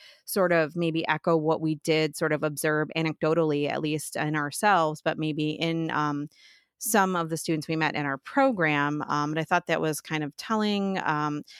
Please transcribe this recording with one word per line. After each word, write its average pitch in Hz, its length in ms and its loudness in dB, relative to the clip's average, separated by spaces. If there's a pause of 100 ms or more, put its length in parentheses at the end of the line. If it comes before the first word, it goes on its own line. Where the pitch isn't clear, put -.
(240)
sort 180 280 2
of 160 220 2
maybe 165 320 0
echo 165 300 2
what 156 240 2
we 156 140 0
did 156 420 0
sort 156 160 0
of 147 100 0
observe 151 540 0
anecdotally, 156 720 2
at 156 140 -4
least 151 340 -4
in 151 180 -2
ourselves, 156 680 2
but 160 160 -2
maybe 151 320 -2
in, 165 400 -2
um, 147 380 -2 (500)
some 190 360 2
of 170 140 -2
the 160 80 -4
students 156 320 -2
we 160 80 -2
met 156 180 0
in 143 120 -4
our 139 100 -4
program. 151 840 0
Um, 147 300 -2
and 156 60 -2
I 160 60 0
thought 175 220 0
that 160 160 0
was 156 180 -2
kind 156 240 -4
of 143 140 -8
telling. 202 640 0
Um, 151 380 0 (180)